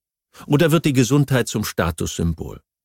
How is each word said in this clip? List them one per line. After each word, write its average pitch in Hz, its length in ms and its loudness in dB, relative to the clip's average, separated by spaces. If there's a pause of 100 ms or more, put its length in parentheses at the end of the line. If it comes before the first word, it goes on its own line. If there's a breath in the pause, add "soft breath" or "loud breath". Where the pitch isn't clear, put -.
(460 loud breath)
Oder 143 240 2
wird 165 140 2
die 151 80 2
Gesundheit 131 560 2
zum 107 160 -4
Statussymbol? - 960 -4 (240)